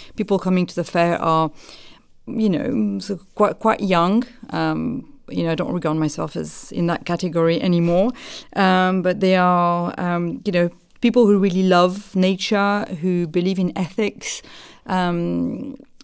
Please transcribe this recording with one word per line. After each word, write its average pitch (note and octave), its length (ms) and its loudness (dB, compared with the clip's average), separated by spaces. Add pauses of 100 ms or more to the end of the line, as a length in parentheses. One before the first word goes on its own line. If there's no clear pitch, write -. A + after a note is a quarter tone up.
(160)
people G3+ 220 0
coming F#3 280 2
to - 80 -16
the F3 100 -4
fair E3+ 360 0
are, D#3+ 300 0 (760)
you A3 220 0
know, G3+ 520 0
so F#3+ 180 -6 (160)
quite, - 240 2
quite - 220 0
young. F#3 440 2 (260)
Um, D#3+ 600 -4 (180)
you F3+ 140 -4
know, E3 100 -2
I - 20 -2
don't F3+ 180 -4
regard E3 240 -2
myself D#3 400 -4
as D#3 360 -8
in E3+ 140 0
that E3+ 180 -2
category E3+ 560 0
anymore. F3 520 2 (440)
Um, F#3 460 2
but F3+ 180 0
they F#3 160 4
are, F3 640 2
um, F3 460 -2
you G3+ 80 -2
know, F3 180 2 (300)
people A#3 260 6
who G3+ 120 6
really F#3 240 2
love F#3 540 2
nature, G3+ 720 0 (160)
who F3 240 0
believe F3+ 320 -2
in F3+ 180 -2
ethics. - 640 -4 (460)
Um, F3 920 -2 (280)